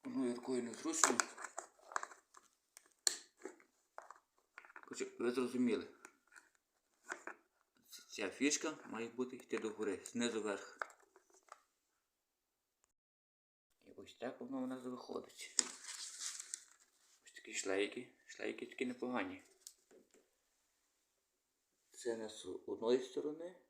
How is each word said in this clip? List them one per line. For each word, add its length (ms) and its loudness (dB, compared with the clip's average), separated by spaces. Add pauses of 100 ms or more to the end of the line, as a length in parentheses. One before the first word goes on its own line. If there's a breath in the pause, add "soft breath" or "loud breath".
Одною 300 2
рукою 280 0
незручно. 560 6 (3750)
Коротше, 220 -4 (120)
ви 120 2
зрозуміли. 580 4 (2250)
Ця 220 0
фішка 560 4
має 220 -4
бути 280 -2
йти 220 -2
догори, 480 0
знизу 360 2
вверх. 360 -2 (3000)
І 120 -20
ось 180 -14
так 260 -4
воно 220 -2
у 40 0
нас 180 -4
виходить. 680 -6 (1700)
Ось 80 -20
такі 220 -12
шлейки. 540 2 (180)
Шлейки 400 -4
такі 200 -2
непогані. 580 -2 (2500)
Це 220 -2
у 20 -2
нас 260 -8
з 40 -10 (200)
одної 360 6
сторони. 540 -4 (140)